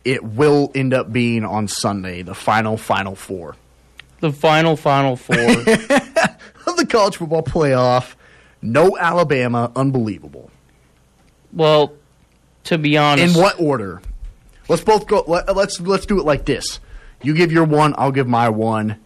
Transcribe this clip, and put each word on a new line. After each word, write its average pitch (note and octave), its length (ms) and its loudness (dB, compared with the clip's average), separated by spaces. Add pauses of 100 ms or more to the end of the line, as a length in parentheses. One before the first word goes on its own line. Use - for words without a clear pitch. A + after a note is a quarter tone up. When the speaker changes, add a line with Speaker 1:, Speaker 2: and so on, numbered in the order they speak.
Speaker 1:
it B2 200 -2
will C#3+ 520 2
end C3 180 0
up B2 180 -2
being A#2+ 340 0
on G#2 220 -4
Sunday, F#2 540 -6
the F2+ 140 -14
final A2 420 0
Final G2 380 -4
Four? E2+ 400 -12 (640)
Speaker 2:
The D#3+ 140 -2
final D#3+ 420 2
Final C#3 400 0
Four - 220 -6
Speaker 1:
<laughs> A#3+ 960 0 (320)
of F4 100 -4
the E4+ 80 2
college G3+ 320 2
football D#3+ 260 -4
playoff. B2+ 720 0 (460)
No D3+ 360 2
Alabama. C3+ 800 0
Unbelievable. G2+ 760 -4 (1040)
Speaker 2:
Well, D3+ 400 2 (720)
to F3 120 -2
be D3 200 0
honest D3 380 4
Speaker 1:
In E3 60 4
what F#3+ 180 2
order? B2 420 -4 (680)
Let's E3 160 0
both G#3+ 240 2
go. G3+ 200 2
Let, F3+ 280 -2
let's, G3 240 -2
let's F#3 260 -2
do G3 140 0
it C#3+ 60 -2
like C#3 200 0
this. A2 340 -4 (420)
You C#3+ 120 -2
give E3 180 2
your E3 120 4
one, D3+ 340 2
I'll C3+ 140 0
give C3 160 -2
my A#2+ 220 2
one, A2 560 -2